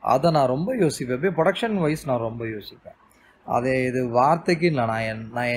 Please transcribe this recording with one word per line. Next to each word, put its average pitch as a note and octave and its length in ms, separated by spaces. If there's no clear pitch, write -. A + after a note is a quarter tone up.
அதை C#3 300
நான் C#3+ 160
ரொம்ப E3+ 300
யோசிப்பேன். C3+ 500
அப்படியே F#3+ 100
production G3 380
wise D#3 320
நான் B2+ 120
ரொம்ப A2+ 260
யோசிப்பேன். - 500
அதே B2+ 400
இது B2+ 240
வார்த்தைக்கு D#3+ 580
இல்லை, C#3 180
நான் A2+ 160
என்-, A2 320
நான் A#2+ 140